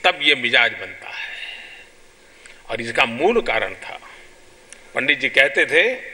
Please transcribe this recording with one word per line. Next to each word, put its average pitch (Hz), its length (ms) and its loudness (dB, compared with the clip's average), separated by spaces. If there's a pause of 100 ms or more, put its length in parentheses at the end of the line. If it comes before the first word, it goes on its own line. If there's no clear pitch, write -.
तब 180 180 4
ये 147 140 6
मिजाज 120 360 2
बनता - 380 -14
है। - 200 -12 (1400)
और 113 120 -6
इसका 117 240 0
मूल 160 360 0
कारण 104 320 -4
था, - 260 -14 (960)
पंडित 139 240 0
जी 131 100 -2
कहते 139 360 4
थे 202 360 2 (120)